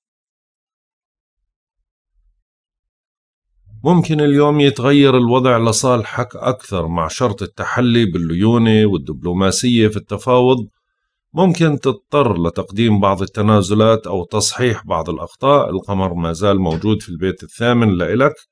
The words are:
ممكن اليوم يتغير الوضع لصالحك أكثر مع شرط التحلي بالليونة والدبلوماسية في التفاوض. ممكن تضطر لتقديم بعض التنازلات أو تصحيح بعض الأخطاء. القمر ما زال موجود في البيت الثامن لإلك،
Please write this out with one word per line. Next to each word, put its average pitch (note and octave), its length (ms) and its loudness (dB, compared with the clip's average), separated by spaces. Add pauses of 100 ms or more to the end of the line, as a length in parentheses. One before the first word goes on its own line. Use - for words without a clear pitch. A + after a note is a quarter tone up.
(3750)
ممكن D#3 360 2
اليوم D3 400 2
يتغير C#3 560 4
الوضع B2 420 2
لصالحك A#2 760 -2
أكثر G2 500 -6
مع E2 220 -4
شرط A2 340 -4
التحلي A#2 600 -2
بالليونة G#2+ 840 2
والدبلوماسية F#2 1000 0
في G#2+ 80 -4
التفاوض. B2 720 0 (680)
ممكن E3 440 2
تضطر B2+ 640 -2
لتقديم G2+ 580 0
بعض G2 220 0
التنازلات G#2+ 840 0
أو F2+ 180 -6
تصحيح A2 640 -4
بعض E2+ 240 -4
الأخطاء. A#2+ 600 -2
القمر F#2+ 440 -4
ما E2+ 180 -4
زال G2 280 0
موجود F#2 420 -2
في - 60 -18
البيت F2 340 -6
الثامن A#2 460 0
لإلك، G2 460 0 (180)